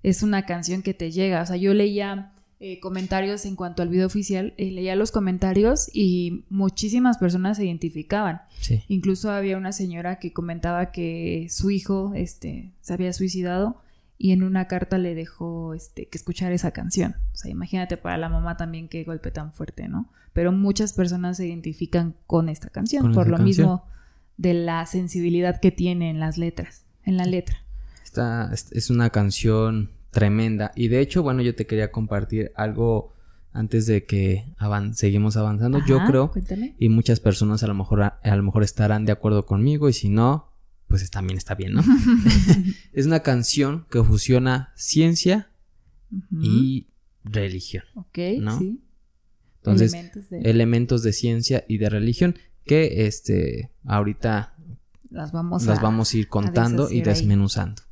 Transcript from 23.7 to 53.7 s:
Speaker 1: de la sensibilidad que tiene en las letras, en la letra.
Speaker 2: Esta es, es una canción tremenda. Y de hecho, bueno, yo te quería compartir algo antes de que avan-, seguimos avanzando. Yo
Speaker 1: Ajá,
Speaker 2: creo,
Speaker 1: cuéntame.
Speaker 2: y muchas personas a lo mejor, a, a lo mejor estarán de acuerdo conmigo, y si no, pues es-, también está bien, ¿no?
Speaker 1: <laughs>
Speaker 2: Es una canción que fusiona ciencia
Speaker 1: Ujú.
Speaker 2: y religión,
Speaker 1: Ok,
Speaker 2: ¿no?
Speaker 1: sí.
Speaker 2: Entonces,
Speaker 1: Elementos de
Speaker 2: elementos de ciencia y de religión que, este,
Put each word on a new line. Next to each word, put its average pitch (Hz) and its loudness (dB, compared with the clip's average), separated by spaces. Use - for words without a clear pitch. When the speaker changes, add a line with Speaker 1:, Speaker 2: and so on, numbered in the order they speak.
Speaker 1:
de 175 2
la 170 -2
sensibilidad 175 0
que 185 6
tiene 175 -2
en 156 -4
las 160 -4
letras, 165 -8
en 185 0
la 185 0
letra. 180 -2
Speaker 2:
Esta 117 -4
es, - -8
es - -4
una 120 4
canción 110 0
tremenda. 107 2
Y 117 0
de 123 4
hecho, 143 0
bueno, 131 0
yo 120 0
te 110 -6
quería 107 -2
compartir 107 -4
algo 107 0
antes 110 0
de 107 2
que 98 0
avan-, 104 -2
seguimos 104 2
avanzando. 110 0
Yo 135 6
Speaker 1:
Ajá, 185 4
Speaker 2:
creo, 135 4
Speaker 1:
cuéntame. 202 -6
Speaker 2:
y 117 4
muchas 113 4
personas 107 2
a 110 -2
lo 104 -2
mejor, 101 0
a, - -2
a 104 4
lo 101 2
mejor 101 2
estarán 107 2
de 107 2
acuerdo 104 2
conmigo, 143 2
y 123 2
si 104 -2
no, 117 2
pues 95 4
es-, 90 -6
también 95 -4
está - -6
bien, - -6
¿no? - 4
Speaker 1:
<laughs> 214 4
Speaker 2:
Es 139 0
una 160 4
canción 143 0
que 117 4
fusiona 127 4
ciencia 170 2
Speaker 1:
Ujú. 190 -6
Speaker 2:
y 131 2
religión, 98 -6
Speaker 1:
Ok, - -14
Speaker 2:
¿no? 107 -2
Speaker 1:
sí. 190 -4
Speaker 2:
Entonces, 104 4
Speaker 1:
Elementos - -16
de - -10
Speaker 2:
elementos 117 4
de 110 2
ciencia 117 0
y 110 -2
de 107 2
religión 117 2
que, 147 2
este, 92 -2